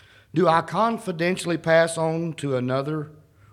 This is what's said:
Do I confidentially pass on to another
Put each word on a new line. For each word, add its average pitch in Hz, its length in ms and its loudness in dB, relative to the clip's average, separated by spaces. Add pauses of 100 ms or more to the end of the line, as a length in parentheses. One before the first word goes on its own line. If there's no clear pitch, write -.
(340)
Do 175 140 4
I 165 140 4
confidentially 175 960 -2
pass 165 400 2
on 165 380 -2
to 143 200 -4
another 139 560 -2 (420)